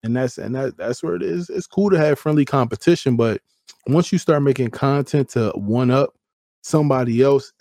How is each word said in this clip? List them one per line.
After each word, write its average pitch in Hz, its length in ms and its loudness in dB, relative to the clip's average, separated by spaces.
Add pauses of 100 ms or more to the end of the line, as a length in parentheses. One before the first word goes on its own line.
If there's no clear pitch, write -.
And 113 120 -2
that's, 127 220 -2
and 113 160 -8
that, 131 240 -6
that's 113 240 -6
where 170 140 -4
it 180 80 -6
is. 175 260 -4
It's - 160 -8
cool 202 240 -2
to 185 80 4
have 151 220 2
friendly 151 260 2
competition, 131 720 0
but 117 260 0 (460)
once 160 240 2
you 180 80 0
start 147 240 0
making 131 260 0
content 139 600 -2
to 110 260 -2
one 113 340 0
up 131 240 2 (480)
somebody 131 640 2
else 139 380 2